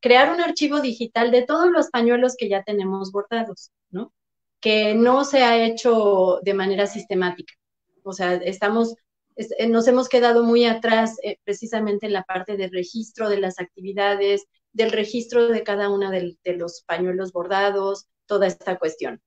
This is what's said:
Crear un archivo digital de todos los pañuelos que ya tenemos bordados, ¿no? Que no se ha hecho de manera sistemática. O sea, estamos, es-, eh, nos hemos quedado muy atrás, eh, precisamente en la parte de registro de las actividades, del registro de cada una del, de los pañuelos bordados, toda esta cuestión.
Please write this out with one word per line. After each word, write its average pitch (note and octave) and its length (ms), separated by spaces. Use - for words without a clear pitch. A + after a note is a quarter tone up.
Crear C4 320
un F4 80
archivo D4+ 400
digital A#3+ 500
de B3 120
todos E4 280
los D4+ 200
pañuelos A#3+ 460
que A3 120
ya G3 140
tenemos F#3+ 500
bordados, G3+ 580
¿no? G#3 220
Que G#3+ 340
no B3 300
se C#4 180
ha A#3 220
hecho G#3 760
de G3 120
manera G3 320
sistemática. F#3 680
O G3 100
sea, F3+ 220
estamos, G#3 600
es-, A3 220
eh, A3+ 100
nos A3+ 200
hemos B3 200
quedado A#3+ 340
muy A#3 240
atrás, A3+ 560
eh, G#3 220
precisamente G#3 640
en G#3 80
la F#3 100
parte F#3+ 320
de F#3+ 120
registro G#3+ 600
de G3+ 120
las F#3 200
actividades, G3 880
del A3 200
registro A#3 560
de A3+ 140
cada G3+ 280
una G3 200
del, F3+ 340
de F3+ 100
los E3+ 320
pañuelos F3+ 460
bordados, G3 760
toda G3+ 200
esta F3+ 320
cuestión. C#3+ 480